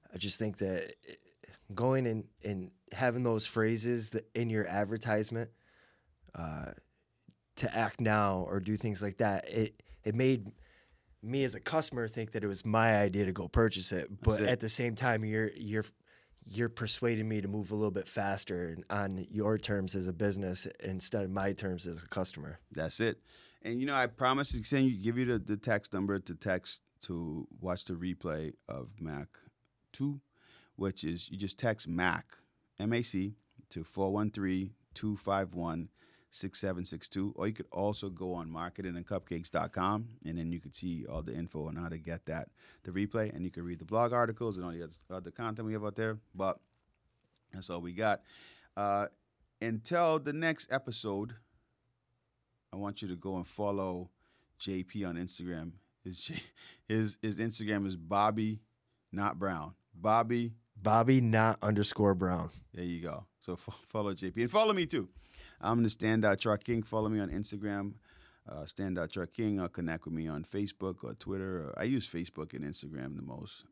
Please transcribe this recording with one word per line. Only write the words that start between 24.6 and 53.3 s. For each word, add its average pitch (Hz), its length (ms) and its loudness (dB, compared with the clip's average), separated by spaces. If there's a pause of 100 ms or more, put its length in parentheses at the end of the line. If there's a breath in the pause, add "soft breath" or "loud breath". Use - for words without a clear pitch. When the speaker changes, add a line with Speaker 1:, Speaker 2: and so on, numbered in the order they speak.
Speaker 2:
send 135 240 6
you, 123 80 2
give 110 200 0
you 127 80 2
the, 123 140 2
the 104 180 -2
text 104 360 0
number 98 260 2
to 92 160 -6
text - 480 -2 (200)
to 82 440 -6 (140)
watch 90 240 -4
the 92 100 -6
replay 85 580 -4 (160)
of 64 200 -8 (100)
Mac 76 300 -6 (640)
two, 143 280 -4 (540 soft breath)
which 95 300 -4
is 85 260 -4
you 98 80 -8
just 95 180 -6
text - 300 -2
Mac, 85 500 0 (440)
M 107 120 0
A 120 80 2
C, 101 360 -4 (340)
to 80 140 -8
four 95 280 0
one 104 180 2
three 95 420 0 (200)
two 107 240 -2
five 98 380 0
one 85 340 -4 (420 soft breath)
six - 280 -8
seven 90 260 -2
six 85 220 -10
two. 98 300 -4
Or 95 100 -2
you 110 60 0
could - 180 -10
also 101 400 -2
go 90 240 -6
on 82 160 -6
marketing 87 460 -6
and 87 100 -8
cupcakes 85 440 -6
dot 82 220 0
com, 104 360 0 (160)
and 82 120 -4
then 82 140 -2
you 85 80 -4
could 71 160 -14
see 82 320 -4
all 78 160 -4
the 76 100 -6
info 80 360 -6
on 73 80 -6
how 85 120 -6
to 82 80 -6
get 82 300 -8
that, 78 220 -6 (340 loud breath)
the - 80 -12
replay, 104 420 0
and 87 120 -6
you 90 80 -2
can 85 120 -8
read 87 140 -6
the 82 60 -12
blog 113 280 2
articles 117 440 0
and 90 100 -6
all 87 60 -6
the 85 100 -8
other, 80 120 -12 (160)
other 90 200 -8
content 113 340 -6
we 107 100 -2
have 107 100 -4
out 104 100 -4
there. 110 240 -2 (160)
But 95 240 0 (960)
that's 92 180 -10
all 87 100 -4
we 87 120 -8
got. 104 300 2 (540 loud breath)
Uh, 101 300 2 (560)
until 160 560 2
the 143 140 -2
next 160 400 -2
episode, 113 600 -2 (1400)
I 92 40 -12
want 101 240 -6
you 107 60 -6
to 90 100 -4
go 92 200 -6